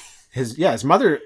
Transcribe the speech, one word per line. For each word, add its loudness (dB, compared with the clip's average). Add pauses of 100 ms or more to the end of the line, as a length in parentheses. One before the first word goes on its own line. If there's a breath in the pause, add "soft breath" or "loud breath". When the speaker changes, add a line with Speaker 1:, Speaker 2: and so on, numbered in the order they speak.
(120)
Speaker 1:
<laughs> -20
Speaker 2:
His, -6
yeah, 0
his -6
mother, 2